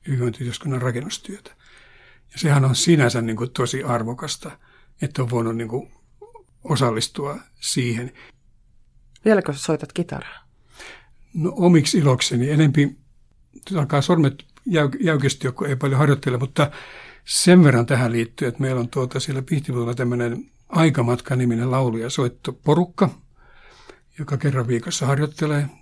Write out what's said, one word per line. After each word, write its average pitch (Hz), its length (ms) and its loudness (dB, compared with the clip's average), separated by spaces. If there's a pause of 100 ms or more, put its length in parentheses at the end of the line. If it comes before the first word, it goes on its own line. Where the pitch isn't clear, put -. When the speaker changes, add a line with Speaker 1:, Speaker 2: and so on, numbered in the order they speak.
Speaker 1:
hyvinvointiyhteiskunnan 123 720 -4
rakennustyötä. 143 680 -8 (800)
Ja - 80 -16
sehän 143 260 4
on 131 100 2
sinänsä, 139 460 4
niin 113 160 -4
kuin, 123 140 -6
tosi 131 320 -4
arvokasta, 127 680 -6 (500)
että 131 220 -4
on 117 60 -4
voinut, 117 260 -2
niin 113 120 -8
kuin, 123 240 -8 (720)
osallistua 139 760 -2 (240)
siihen. 123 500 -4 (1120)
Speaker 2:
Vieläkö 190 280 2
soitat 151 400 -6
kitaraa? - 540 -10 (840)
Speaker 1:
No, 170 220 -2
omiksi 175 420 6
ilokseni. 131 520 2
Enempi 147 480 4 (800)
alkaa 139 240 0
sormet 156 440 2 (200)
jäy-, 151 340 0
jäykistyä, 139 520 0
kun 147 160 -6
ei 139 80 -2
paljon 135 240 0
harjoittele, 139 380 2
mutta 143 340 -2 (540)
sen 180 380 6
verran 120 220 6
tähän 123 260 0
liittyy, 117 360 -4
että 120 140 -6
meillä 131 200 -2
on, 123 80 -4
tuota, 131 300 -4
siellä 135 220 -6
Pihtiputaalla 123 520 -4
tämmöinen 120 520 -4 (240)
Aikamatka-niminen 127 1000 0
laulu- 127 260 0
ja 113 120 -6
soittoporukka, 151 1000 -2 (1080)
joka 143 180 -4
kerran 131 300 -2
viikossa 127 380 -4
harjoittelee 147 640 -2 (120)